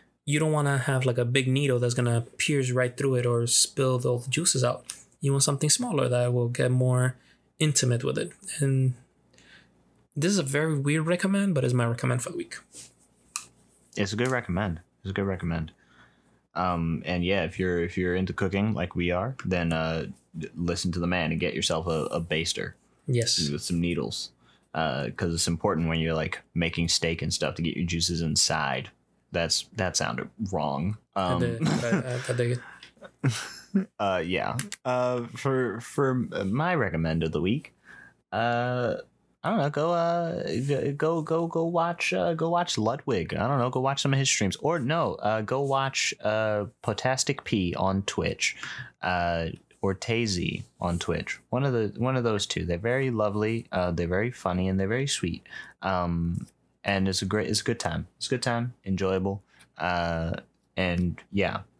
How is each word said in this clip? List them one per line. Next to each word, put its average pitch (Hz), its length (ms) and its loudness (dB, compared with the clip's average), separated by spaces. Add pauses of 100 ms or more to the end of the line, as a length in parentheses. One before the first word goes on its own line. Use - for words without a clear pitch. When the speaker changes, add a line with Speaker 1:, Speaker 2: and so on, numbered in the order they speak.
(240)
Speaker 1:
you 147 140 0
don't 156 140 2
wanna 143 260 2
have, 131 260 0
like, 123 140 2
a 123 80 2
big 127 220 2
needle 131 300 2
that's 120 160 2
gonna 120 280 2 (160)
pierce 135 320 0
right 123 260 0
through 135 200 2
it 120 100 2
or 117 200 2
spill 131 600 2
all 123 140 2
the 131 100 -8
juices 139 340 2
out. 123 200 -2 (360)
You 139 120 2
want 139 120 4
something 147 260 4
smaller 165 380 2
that 123 240 4
will 120 160 2
get 127 220 2
more 127 460 4 (420)
intimate 123 460 2
with 139 140 0
it. 165 140 -4 (280)
And 135 340 2 (1200)
this 165 160 2
is 196 60 2
a 151 60 2
very 147 340 0
weird 151 280 2
recommend, 190 480 2
but 131 100 2
it's 123 100 2
my 120 120 4
recommend 123 360 0
for - 80 -6
the - 60 -8
week. - 200 -8 (1400)
Speaker 2:
It's 101 160 0
a 104 40 -4
good 123 120 2
recommend. 98 500 -2 (240)
It's 95 80 -6
a - 20 -4
good 98 120 -2
recommend. 85 480 -4 (800)
Um, 85 500 0
and 87 200 -2
yeah, 95 180 2
if - 160 -4
you're, 90 240 0
if 90 160 -4
you're 90 160 0
into 92 180 -2
cooking 98 420 0
like 85 200 -4
we 87 160 0
are, 104 240 -2 (100)
then, 85 280 0
uh, 80 340 -2 (480)
listen 87 380 -2
to 87 80 -4
the 87 80 0
man 85 240 0
and 82 80 -2
get 85 140 0
yourself 82 340 -2
a, 80 160 0 (100)
a 82 60 -2
baster. 80 540 -4 (340)
Speaker 1:
Yes. 117 420 0
Speaker 2:
With 73 120 -4
some 85 180 -2
needles. 85 500 -2 (420)
Uh, 71 440 -2
'cause 85 180 -2
it's 82 140 0
important 82 400 0
when 82 100 0
you're, 80 160 0
like, 82 280 -4 (120)
making 85 340 0
steak 82 340 0
and 78 120 -2
stuff 73 220 -2
to 82 60 -4
get 85 140 -2
your 85 100 0
juices 82 340 -2
inside. 76 680 0 (420)
That's, 85 320 0 (100)
that 90 220 -2
sounded - 320 -4 (240)
wrong. 76 440 -2 (200)
Speaker 1:
I 92 160 2
Speaker 2:
Um, 87 80 2
Speaker 1:
did, 117 240 0
but 117 200 2
I, 135 140 2
I, 127 300 -4
I 127 60 0
dig 120 180 0
it. 123 80 -4 (640)
Speaker 2:
<laughs> 127 80 2 (680)
Uh, 95 240 2
yeah. 85 320 -2 (300)
Uh, 123 380 0 (120)
for, 127 460 0
for 135 320 0
my 123 600 0
recommend 82 480 2
of 80 100 0
the 78 80 0
week, 107 340 -2 (580)
uh, 120 640 0 (500)
I 170 60 -2
don't 220 80 2
know. 143 100 2
Go, 151 240 0
uh, 165 1040 0
go, 160 240 2
go, 165 260 0
go 165 200 0
watch, 170 480 0
uh, 175 180 2
go 160 160 0
watch 175 300 2
Ludwig. 107 560 0
I 101 120 0
don't 139 120 2
know. 123 100 2
Go 131 120 0
watch 135 200 0
some 139 140 2
of 135 40 4
his 135 100 2
streams, 95 280 2
or 127 220 0
no, 135 380 0
uh, 110 260 0
go 127 180 -2
watch, 135 540 0 (100)
uh, 107 400 2 (180)
Potastic 131 640 0
P 92 300 2
on 95 280 2
Twitch. - 540 -2 (460)
Uh, 85 460 0 (320)
or 98 140 2
Tazy 104 680 -2 (180)
on 87 180 0
Twitch. - 400 -4 (120)
One 131 140 0
of 135 80 0
the, 110 280 0
one 131 160 0
of 120 80 0
those 107 220 0
two. 90 180 -2
They're 85 140 -2
very 127 320 0
lovely, 107 640 0
uh, 90 200 0
they're 85 160 0
very 104 220 0
funny, 92 380 -2
and 95 100 0
they're 98 100 0
very 131 180 -2
sweet. - 400 -4 (360)
Um, 87 640 0 (380)
and 95 240 2
it's 92 140 -2
a 98 40 -2
great, 104 220 -2
it's 104 120 -2
a - 40 -6
good 117 160 -2
time. 82 260 0 (100)
It's - 100 -10
a - 40 -8
good 123 120 -2
time, 120 320 -2 (100)
enjoyable. 95 580 0 (340)
Uh, 85 600 0 (400)
and 90 440 0 (120)
yeah, 95 280 0 (200)